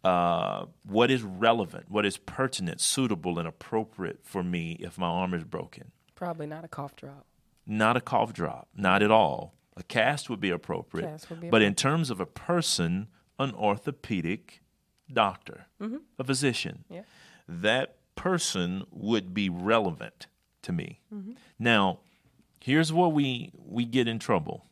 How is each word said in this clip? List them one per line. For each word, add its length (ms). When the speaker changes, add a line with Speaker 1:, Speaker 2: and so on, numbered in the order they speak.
Speaker 1:
Uh, 600
what 240
is 120
relevant? 680
What 160
is 120
pertinent, 640
suitable, 580
and 100
appropriate 760
for 200
me 380
if 160
my 120
arm 260
is 100
broken? 460
Speaker 2:
Probably 320
not 180
a 40
cough 280
drop. 300
Speaker 1:
Not 300
a 60
cough 320
drop, 420
not 260
at 80
all. 440
A 60
cast 480
would 100
be 100
appropriate. 580
Speaker 2:
Cast 220
would 100
be 100
Speaker 1:
But 120
in 100
Speaker 2:
appropriate. 40
Speaker 1:
terms 180
of 100
a 60
person, 840
an 160
orthopedic 1080
doctor, 540
Speaker 2:
Mm-hmm. 160
Speaker 1:
a 60
physician, 640
Speaker 2:
Yeah. 140
Speaker 1:
that 480
person 760
would 440
be 160
relevant 760
to 100
me. 280
Speaker 2:
Mm-hmm. 200
Speaker 1:
Now, 420
here's 320
where 160
we, 460
we 300
get 240
in 100
trouble. 540